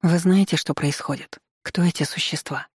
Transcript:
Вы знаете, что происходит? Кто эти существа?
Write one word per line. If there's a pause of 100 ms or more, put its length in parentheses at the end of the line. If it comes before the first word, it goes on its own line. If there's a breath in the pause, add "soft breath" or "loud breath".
Вы
знаете,
что
происходит? (240)
Кто
эти
существа?